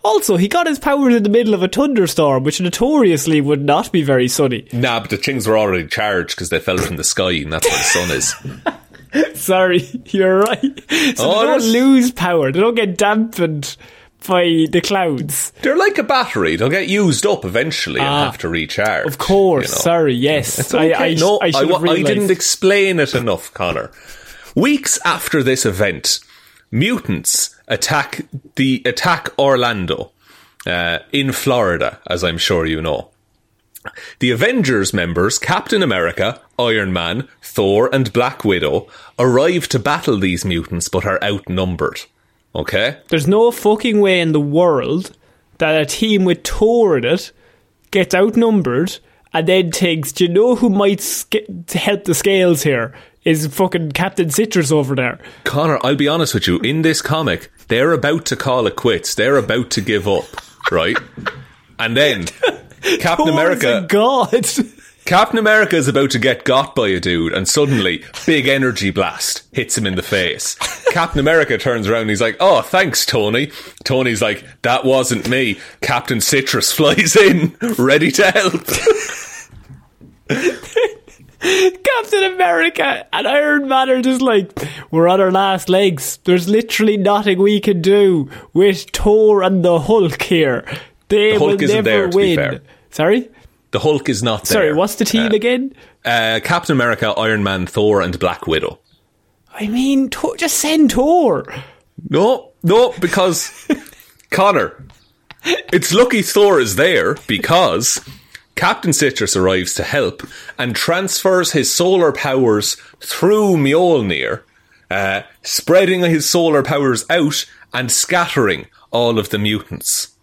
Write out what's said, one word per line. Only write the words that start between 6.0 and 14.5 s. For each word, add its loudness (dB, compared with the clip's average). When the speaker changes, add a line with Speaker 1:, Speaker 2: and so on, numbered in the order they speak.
Speaker 2:
'cause -8
they -2
fell -2
from -4
the -6
sky, -2
and -6
that's -2
where -2
the -4
sun -2
is. -14
Speaker 1:
<laughs> -
Sorry, 0
you're 2
right. -2
So 0
Speaker 2:
Oh, 2
Speaker 1:
they -2
don't 2
Speaker 2:
there's 0
Speaker 1:
lose 4
power. 0
They -2
don't 2
get -2
dampened -2
by 2